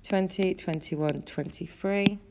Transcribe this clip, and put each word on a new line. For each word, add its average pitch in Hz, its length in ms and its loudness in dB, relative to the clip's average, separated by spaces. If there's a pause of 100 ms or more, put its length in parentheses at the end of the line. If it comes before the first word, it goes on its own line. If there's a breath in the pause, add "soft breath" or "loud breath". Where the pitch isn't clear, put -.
twenty, 190 520 2
twenty-one, 151 680 -2
twenty-three. 202 960 0 (120)